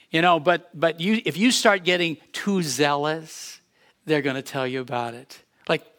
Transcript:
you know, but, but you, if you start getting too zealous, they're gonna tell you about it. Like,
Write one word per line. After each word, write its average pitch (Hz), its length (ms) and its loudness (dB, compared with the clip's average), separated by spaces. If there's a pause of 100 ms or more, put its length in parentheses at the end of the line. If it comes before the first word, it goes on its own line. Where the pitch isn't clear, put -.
(100)
you 160 100 2
know, 170 200 4
but, 170 340 0
but 160 240 0
you, 214 260 0
if 143 120 -4
you 226 160 2
start 202 320 2
getting 175 320 0 (160)
too 190 320 -2
zealous, 147 960 -4 (440)
they're 151 180 0
gonna 131 200 -4
tell 131 240 -6
you 131 140 -6
about 120 340 -6
it. - 240 -20 (300)
Like, 165 180 -2 (120)